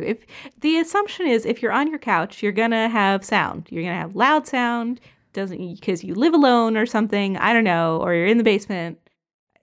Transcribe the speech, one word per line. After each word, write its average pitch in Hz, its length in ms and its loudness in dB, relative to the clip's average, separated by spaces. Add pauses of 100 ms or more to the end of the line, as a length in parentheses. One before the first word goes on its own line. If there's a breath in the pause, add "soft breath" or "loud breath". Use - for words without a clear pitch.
If 226 200 -4 (340 loud breath)
the 311 180 0
assumption 370 500 -2
is 226 180 2
if 240 160 -2
you're 220 100 0
on 277 180 0
your 311 100 -8
couch, 190 440 -2
you're 208 80 0
gonna 226 380 0
have 196 360 2
sound. 170 440 -2
You're 165 140 -6
gonna 175 120 -4
have 175 200 -8
loud 294 320 2
sound, 240 520 -2 (340 soft breath)
doesn't, 185 480 -8
'cause 180 220 -4
you 190 120 -6
live 311 180 2
alone 240 440 4
or 214 80 0
something, 208 520 0
I 220 160 2
don't 226 100 4
know, 165 380 2
or 175 120 0
you're 170 140 2
in 233 100 4
the 233 60 2
basement 190 560 -2 (640)